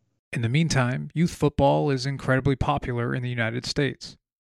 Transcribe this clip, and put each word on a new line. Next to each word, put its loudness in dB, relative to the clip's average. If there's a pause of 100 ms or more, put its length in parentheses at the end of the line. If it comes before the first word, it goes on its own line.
(340)
In -4
the 0
meantime, 0
youth 0
football 2
is -2
incredibly 0
popular -2
in -4
the -4
United -4
States, -4 (340)